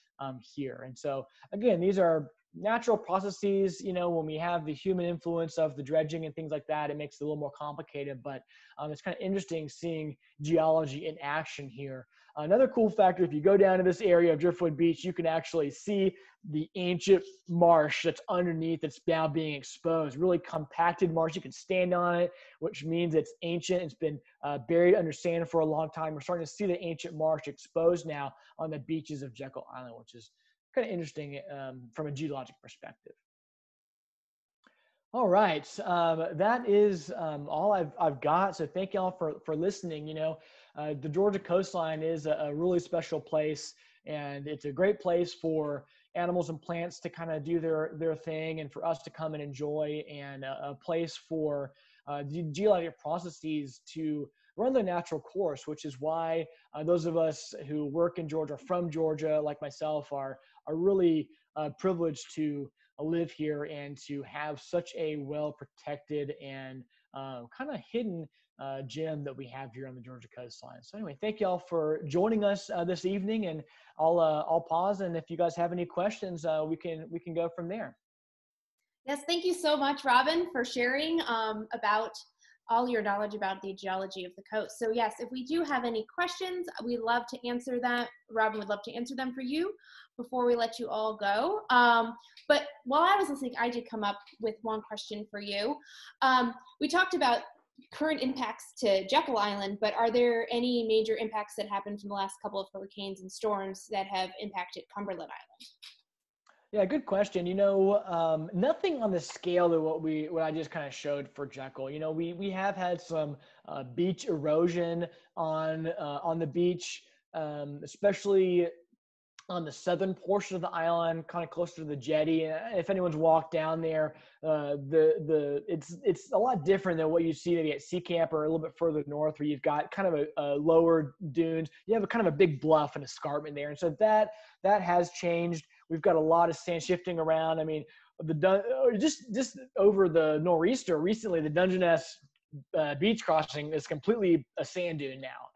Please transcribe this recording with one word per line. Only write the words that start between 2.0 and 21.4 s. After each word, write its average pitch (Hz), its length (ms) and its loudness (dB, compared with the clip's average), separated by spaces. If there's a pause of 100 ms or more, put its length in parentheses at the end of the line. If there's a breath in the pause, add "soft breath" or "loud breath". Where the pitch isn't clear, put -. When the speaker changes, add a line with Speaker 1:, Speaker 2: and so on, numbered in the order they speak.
Speaker 1:
natural 214 440 2
processes. 196 840 0
You 185 120 -4
know, 175 160 0
when 165 160 0
we 156 120 -6
have 170 280 -2
the 151 80 -4
human 180 320 0
influence 170 520 -2
of 151 180 2
the 143 80 -8
dredging 160 420 0
and 151 100 -10
things 160 160 -8
like 151 160 -6
that, 151 220 -2
it 147 80 -4
makes 151 180 -10
it - 80 -10
a - 20 -4
little 151 140 -4
more 147 120 -6
complicated, 143 680 -10
but, 135 220 -10 (340 soft breath)
um, 151 140 -8
it's 147 100 -10
kinda 180 220 -6
interesting 180 460 -4
seeing 156 480 -8 (240 soft breath)
geology 160 640 2
in 156 120 -6
action 147 480 -6
here. 131 400 -12 (300 soft breath)
Another 196 300 6
cool 226 220 4
factor, 180 340 6
if 143 100 0
you 151 80 -2
go 196 160 8
down 185 200 8
to 185 60 4
this 180 180 4
area 170 300 8
of 151 80 2
Driftwood 170 380 2
Beach, 165 260 4
you 180 80 -2
can 170 140 -4
actually 160 440 0
see 190 460 0 (340 loud breath)
the 151 260 -2
ancient 180 480 4 (240)
marsh 170 560 6
that's 165 260 0
underneath 165 520 0
that's 151 240 -6
now 160 220 2
being 151 260 -2
exposed, 147 640 -2
really 175 220 4
compacted 170 720 0
marsh. 160 220 2
You 127 60 -6